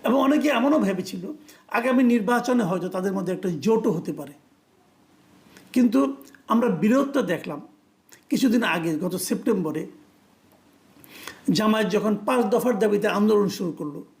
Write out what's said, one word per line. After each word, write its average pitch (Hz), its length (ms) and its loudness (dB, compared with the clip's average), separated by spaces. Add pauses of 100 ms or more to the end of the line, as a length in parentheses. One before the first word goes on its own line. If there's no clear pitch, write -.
এবং 240 160 2
অনেকে 269 300 2
এমনও 277 300 2
ভেবেছিল 185 440 -2 (440)
আগামী 247 360 2
নির্বাচনে 240 600 2
হয়তো 180 260 -2
তাদের 185 240 -4
মধ্যে 185 200 -4
একটা 185 160 -4 (100)
জোটও 220 320 2
হতে 160 220 -6
পারে। 147 200 -12 (1400)
কিন্তু 220 420 2 (320)
আমরা 233 220 2
বিরোধটা 254 520 2
দেখলাম 165 460 -6 (640)
কিছুদিন 233 340 2
আগে, 165 340 -2
গত 180 180 -4
সেপ্টেম্বরে 180 720 -2 (1600)
জামায়াত 214 400 2
যখন 208 240 0
পাঁচ 247 300 0
দফার 226 340 0
দাবিতে 208 280 0
আন্দোলন 208 400 2
শুরু 175 240 -4
করলো 151 340 -12 (160)